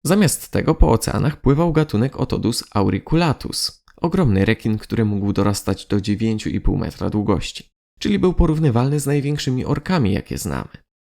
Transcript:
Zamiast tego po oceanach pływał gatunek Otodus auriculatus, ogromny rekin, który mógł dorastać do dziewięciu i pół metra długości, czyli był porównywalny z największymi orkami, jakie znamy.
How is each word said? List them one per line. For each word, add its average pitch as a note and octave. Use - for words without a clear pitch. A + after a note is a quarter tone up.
Zamiast F#3+
tego E3
po -
oceanach A2+
pływał D3+
gatunek C3+
Otodus -
auriculatus, -
ogromny C#3+
rekin, A2
który A2+
mógł G2+
dorastać G2+
do G#2
dziewięciu G#2
i -
pół G2
metra F#2
długości, G2+
czyli G3+
był F3+
porównywalny D3+
z C#3+
największymi C#3+
orkami, C#3+
jakie -
znamy. C2+